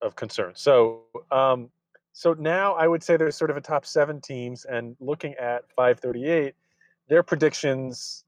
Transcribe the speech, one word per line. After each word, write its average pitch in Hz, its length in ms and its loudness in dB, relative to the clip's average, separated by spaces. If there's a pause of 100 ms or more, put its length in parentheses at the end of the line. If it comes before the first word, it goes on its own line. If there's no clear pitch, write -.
of 107 160 -6
concern. 95 380 -6
So, 113 480 4 (280)
um, 131 380 2 (440)
so 170 220 0
now 175 400 0
I 165 120 2
would 165 160 2
say 170 140 2
there's 156 200 0
sort 156 140 -2
of 143 60 -2
a 143 40 -8
top 143 240 -4
seven 147 360 0
teams, 123 440 -10
and 120 360 -8
looking 143 340 -8
at 120 300 -4 (100)
five 123 240 4
thirty-eight, 139 560 -2 (540)
their 165 160 4
predictions 135 1040 -2